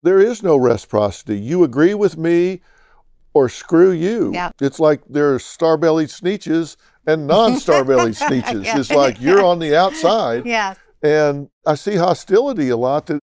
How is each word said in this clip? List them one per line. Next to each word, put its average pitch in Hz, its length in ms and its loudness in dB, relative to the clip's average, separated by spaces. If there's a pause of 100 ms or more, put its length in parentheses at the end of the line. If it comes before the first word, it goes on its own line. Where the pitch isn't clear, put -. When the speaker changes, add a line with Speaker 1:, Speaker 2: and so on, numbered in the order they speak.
Speaker 1:
There 185 160 2
is 220 240 2
no 165 140 2
reciprocity. 104 800 -2
You 147 240 0
agree 151 320 2
with 196 220 -2
me 170 460 -2 (720)
or 135 140 4
screw 175 420 2
you. 175 420 -2
Speaker 2:
Yeah. 175 180 -6 (100)
Speaker 1:
It's 139 200 -4
like 151 280 2
there 143 260 0
are 123 40 -2
star-bellied 160 720 0
sneetches 170 680 -6 (300)
and 156 200 -2
non-star-bellied 139 880 2
Speaker 2:
<laughs> - 0 -
Speaker 1:
sneetches. 127 500 -4
Speaker 2:
Yeah. - 140 -2
Speaker 1:
It's 127 120 -4
like 135 300 0
you're 190 240 2
on 175 140 2
the 156 180 -2
outside. 190 680 0
Speaker 2:
Yeah. 214 280 -4 (280)
Speaker 1:
And 147 460 0 (180)
I 151 80 0
see 202 220 -4
hostility 180 760 0
a 120 60 0
lot 131 300 -2
that 151 200 -6